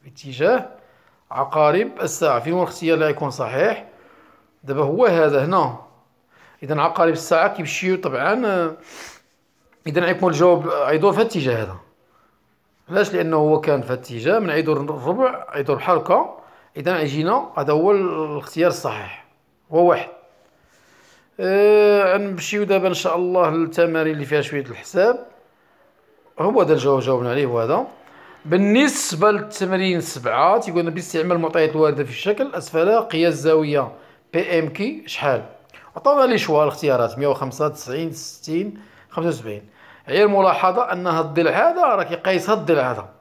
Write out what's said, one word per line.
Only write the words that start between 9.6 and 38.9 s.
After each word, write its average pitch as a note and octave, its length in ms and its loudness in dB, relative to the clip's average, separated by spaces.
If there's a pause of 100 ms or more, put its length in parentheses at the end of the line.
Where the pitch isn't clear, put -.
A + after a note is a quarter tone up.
إذا D#3 140 -2
غيكون F3+ 320 0
الجواب E3+ 360 4
غيدور D#3 440 2
في G3+ 80 0
هاد A#3 60 4
الاتجاه C3 360 -2
هذا. F#2 140 -10 (1120)
علاش؟ G3 240 0
لأنه D#3+ 220 0
هو D3+ 240 4
كان D3 220 0
في A#2 100 -6
هاد B2+ 60 -4
الاتجاه، B2+ 400 -2
من F#3+ 120 -2
غيدور D#3 300 0
الربع، D#3 760 -4
غيدور C#3+ 220 -2
بحال F3 220 0
هكا. C4 400 0 (380)
إذا E3+ 200 -2
غيجينا D#3 600 -2
هذا D3 160 -2
هو E3 200 2
الاختيار D#3+ 800 -2
الصحيح، G#2 560 -8 (460)
هو F3 180 6
واحد. - 180 0 (1300)
آه، G3+ 720 6
غنمشيو G3+ 500 -4
دابا F#3+ 240 2
إن F3+ 60 0
شاء E3+ 220 -2
الله F3+ 340 2
للتمارين D#3+ 600 0
اللي D3 120 -6
فيها D3 160 0
شوية C#3+ 240 -6
الحساب. F3+ 640 0 (1120)
هو G#3 220 2
هذا D#3+ 120 4
الجواب C3+ 280 2
جاوبنا B2 300 0
عليه، C#3 160 0
هو A#2+ 140 -2
هذا. D#3+ 260 0 (580)
بالنسبة G3+ 840 2
للتمرين F#3+ 720 -2
سبعة، C#3 580 0
تيقول F3 240 -2
لنا: E3 80 -2
"باستعمال E3 460 -4
المعطيات D#3+ 340 0
الواردة D3+ 340 2
في B2 60 -10
الشكل G#3 440 -4
أسفل، F3+ 460 0
قياس E3+ 340 0
زاوية D3 580 0 (400)
بي F3 260 0
إم D#3+ 100 -2
كي A#3 380 -8
شحال؟" - 380 -4 (520)
عطاونا C#4 360 4
لي G#3+ 60 2
شوا D3+ 240 2
الاختيارات: B2 560 0
مية C#3+ 80 -2
وخمسة، C#3 420 -2
تسعين، D3+ 440 -8
ستين، E3+ 600 -8 (360)